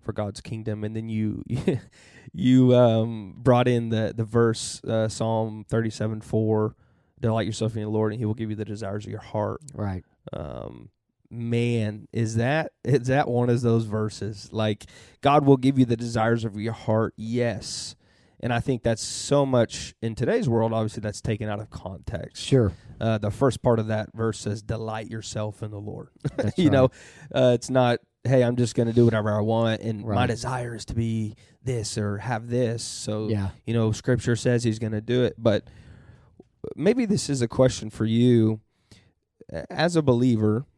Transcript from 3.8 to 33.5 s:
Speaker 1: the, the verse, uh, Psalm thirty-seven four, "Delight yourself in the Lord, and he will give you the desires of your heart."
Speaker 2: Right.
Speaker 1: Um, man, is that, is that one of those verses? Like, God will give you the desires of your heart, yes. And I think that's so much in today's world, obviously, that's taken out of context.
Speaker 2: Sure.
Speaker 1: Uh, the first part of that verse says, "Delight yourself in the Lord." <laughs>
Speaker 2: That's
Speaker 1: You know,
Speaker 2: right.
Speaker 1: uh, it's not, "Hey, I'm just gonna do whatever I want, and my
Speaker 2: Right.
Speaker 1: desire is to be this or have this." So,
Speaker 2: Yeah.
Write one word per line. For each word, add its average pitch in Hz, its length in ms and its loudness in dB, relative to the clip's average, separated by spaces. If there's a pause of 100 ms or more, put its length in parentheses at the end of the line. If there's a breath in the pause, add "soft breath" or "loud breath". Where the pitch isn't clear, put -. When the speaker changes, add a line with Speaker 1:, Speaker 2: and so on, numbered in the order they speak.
Speaker 1:
the, 110 260 -2
the 113 100 -2
verse, 117 580 0
uh, 110 240 0
Psalm 110 640 -4
thirty-seven 110 520 -2
four, 110 540 0 (440)
"Delight 110 260 0
yourself 110 300 -2
in 107 80 -4
the 107 60 -6
Lord, 107 240 0
and 110 60 -8
he 117 60 -2
will 107 80 0
give 110 160 -6
you 107 60 -6
the 104 100 -6
desires 104 400 -8
of 107 60 -10
your 107 100 -10
heart." 104 400 -4 (120)
Speaker 2:
Right. 98 300 -6 (300)
Speaker 1:
Um, 62 560 -12 (400)
man, 117 840 -2
is 113 220 -2
that, 135 360 0 (120)
is 123 240 2
that 135 200 2
one 120 220 0
of 120 120 2
those 117 240 2
verses? 107 680 -6
Like, 107 340 -2 (360 loud breath)
God 143 240 6
will 139 120 8
give 135 220 2
you 127 60 6
the 117 120 0
desires 117 480 0
of 101 140 -6
your 110 140 -6
heart, 110 440 0
yes. 113 800 -6 (440 soft breath)
And 120 140 -2
I 117 60 2
think 123 240 -2
that's 113 180 0
so - 460 0
much - 520 0
in 113 140 -4
today's 165 340 0
world, 113 240 2
obviously, 110 300 -4
that's 104 200 -8
taken 110 280 -4
out 104 100 -6
of 107 120 -14
context. - 720 -12
Speaker 2:
Sure. 117 280 4 (300 loud breath)
Speaker 1:
Uh, 113 160 0
the 104 140 -2
first 131 320 0
part 117 160 4
of 107 80 -4
that 110 260 -4
verse 113 260 -2
says, 104 220 -6
"Delight 110 480 -8
yourself 107 540 -8
in 107 80 -10
the 104 80 -12
Lord." 107 300 -12 (140)
<laughs> - 140 -6
Speaker 2:
That's - 200 -2
Speaker 1:
You 170 120 6
know, 131 200 6 (440 loud breath)
Speaker 2:
right. 131 80 2
Speaker 1:
uh, 123 120 6
it's 120 180 -2
not, 123 280 4 (240)
"Hey, 127 200 4
I'm 120 120 2
just 120 200 0
gonna 117 180 2
do 120 120 8
whatever 107 300 2
I 107 60 0
want, 113 400 0
and 110 220 -6
my 113 60 -8
Speaker 2:
Right. 120 180 2
Speaker 1:
desire 120 480 -6
is 104 100 -12
to - 80 -10
be 113 420 -4 (280 soft breath)
this 120 340 -4
or 101 220 -4
have 113 280 -6
this." 120 360 0
So, 107 440 -6
Speaker 2:
Yeah. 101 220 0 (160)